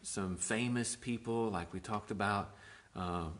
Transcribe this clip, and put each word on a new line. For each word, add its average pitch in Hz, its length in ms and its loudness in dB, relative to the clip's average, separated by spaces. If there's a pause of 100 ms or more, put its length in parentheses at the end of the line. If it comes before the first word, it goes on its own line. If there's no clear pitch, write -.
some 92 340 0
famous 120 580 2
people, 117 560 0
like 85 220 -2
we 92 80 -4
talked 104 320 -4
about, 101 440 2 (380)
uh, 87 460 0